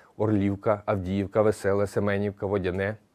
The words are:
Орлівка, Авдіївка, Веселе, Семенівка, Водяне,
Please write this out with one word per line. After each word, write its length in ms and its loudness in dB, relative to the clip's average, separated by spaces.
Орлівка, 680 0
Авдіївка, 560 0
Веселе, 460 2
Семенівка, 580 -2
Водяне, 520 -2